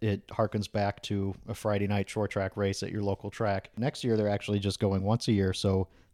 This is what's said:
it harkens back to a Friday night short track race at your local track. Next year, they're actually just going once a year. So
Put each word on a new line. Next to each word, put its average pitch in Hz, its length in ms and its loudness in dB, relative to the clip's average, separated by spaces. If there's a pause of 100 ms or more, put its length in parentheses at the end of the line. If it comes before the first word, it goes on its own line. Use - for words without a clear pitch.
it 101 260 -2
harkens 104 440 -2
back 101 320 -2
to 98 300 -2 (140)
a 107 60 -6
Friday 101 340 0
night 101 220 0
short 104 220 -2
track 98 240 -2
race 98 260 0
at 95 100 -6
your 107 120 -2
local 101 260 -2
track. 101 480 -2
Next 120 260 -2
year, 117 140 4
they're 104 120 4
actually 104 300 0
just 98 200 -2
going 98 240 2
once 107 240 2
a - 40 4
year. 95 220 4
So 95 360 2 (240)